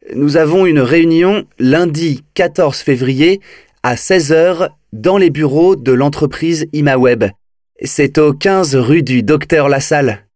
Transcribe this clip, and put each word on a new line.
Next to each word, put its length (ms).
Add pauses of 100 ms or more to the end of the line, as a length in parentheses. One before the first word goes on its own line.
(140)
Nous 240
avons 300
une 120
réunion 640 (120)
lundi 680 (120)
quatorze 420
février 640 (400)
à 160
seize 340
heures 380 (220)
dans 260
les 140
bureaux 440
de 160
l'entreprise 840
Imaweb. 500 (600)
C'est 360
au 140
quinze 420
rue 260
du 220
Docteur 440
Lassalle. 680